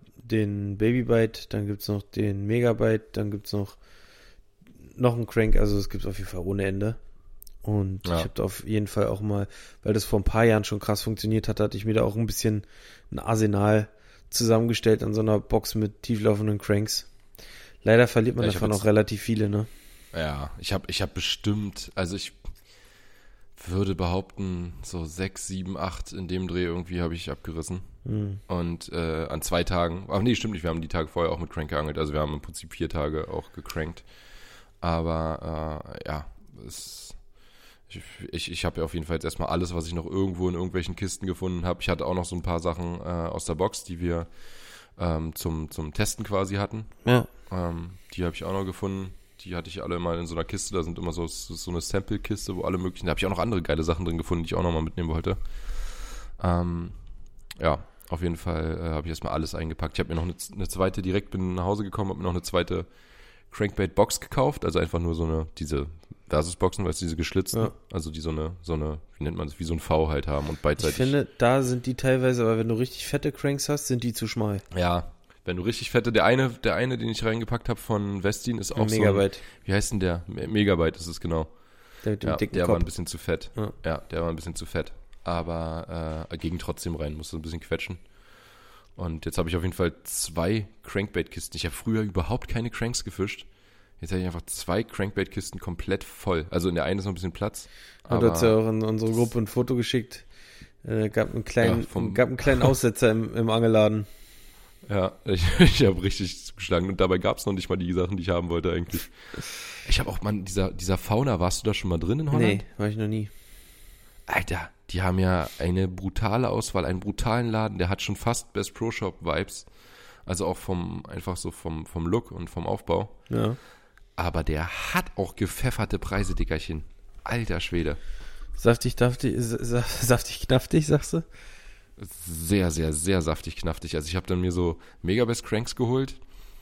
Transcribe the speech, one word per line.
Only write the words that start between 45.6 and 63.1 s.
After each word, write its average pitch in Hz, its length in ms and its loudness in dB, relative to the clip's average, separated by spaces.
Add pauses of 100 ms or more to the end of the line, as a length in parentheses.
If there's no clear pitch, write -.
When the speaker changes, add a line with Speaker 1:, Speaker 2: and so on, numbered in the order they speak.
Speaker 2:
zum 78 220 -8
Testen - 320 -2
quasi 98 300 0
hatten. 101 300 -4 (200)
Speaker 1:
Ja. 123 220 6 (240)
Speaker 2:
Ähm, 85 400 -4 (220)
die 90 120 -2
hab 85 80 0
ich - 100 -10
auch 85 80 -4
noch 95 140 -2
gefunden. 95 480 -6 (260)
Die 90 160 -10
hatte 85 140 -6
ich 85 140 -10
alle 87 160 -2
mal 85 200 -2
in 85 60 -4
so 82 100 -8
einer 82 100 -2
Kiste. - 280 -6
Da 92 100 0
sind 82 140 -6
immer 85 140 -4
so, 85 160 -4
so - 440 -10
eine 85 100 -2
Sample-Kiste, 98 720 -4
wo 90 60 -4
alle 87 160 0
möglichen, 90 300 -4
da - 40 6
hab - 60 4
ich - 80 0
auch 92 40 0
noch 90 100 0
andere 95 220 2
geile 80 220 0
Sachen 82 220 0
drin 82 120 0
gefunden, 85 260 0
die 80 40 -6
ich 82 80 -2
auch 85 80 2
noch 87 80 2
mal 80 100 0
mitnehmen 80 280 -2
wollte. 82 280 0 (1040)
Ähm, 87 500 0 (680)
ja, 73 240 2 (260)
auf 82 120 -4
jeden 85 160 0
Fall, 80 420 -2
äh, 82 120 -4
hab 78 140 -2
ich 82 40 -6
erstmal - 240 -4
alles 78 200 -2
eingepackt. 80 420 -4
Ich - 40 0
hab 85 80 0
mir 82 80 -4
noch 82 80 0
eine, 87 120 -4 (180)
eine 98 140 -4
zweite, 92 340 0
direkt 92 300 0
bin 92 240 -2
nach 90 100 0
Hause 104 180 2
gekommen, 98 280 -4
hab 92 60 -8
mir 80 60 -6
noch 90 80 0
eine 87 100 -2
zweite 87 440 0 (680)